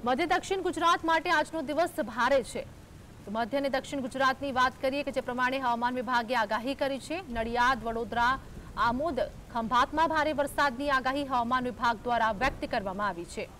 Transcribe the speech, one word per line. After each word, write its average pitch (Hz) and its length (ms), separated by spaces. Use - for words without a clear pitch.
મધ્ય 262 200
દક્ષિણ 370 360
ગુજરાત 339 440
માટે 330 240
આજનો 311 320
દિવસ 302 400
ભારે 247 420
છે. - 180
તો 196 60
મધ્ય 226 260
અને 277 120
દક્ષિણ 269 320
ગુજરાતની 262 500
વાત 254 300
કરીએ 277 220
કે 277 80
જે 254 100
પ્રમાણે 254 380
હવામાન 240 360
વિભાગે 240 400
આગાહી 226 400
કરી 269 240
છે. 330 300
નડિયાદ, 233 540
વડોદરા, 233 560
આમોદ, 247 420
ખંભાતમાં 254 540
ભારે 311 260
વરસાદની 285 560
આગાહી 269 340
હવામાન 254 400
વિભાગ 233 400
દ્વારા 226 280
વ્યક્ત 262 400
કરવામાં 202 360
આવી 175 180
છે. 196 240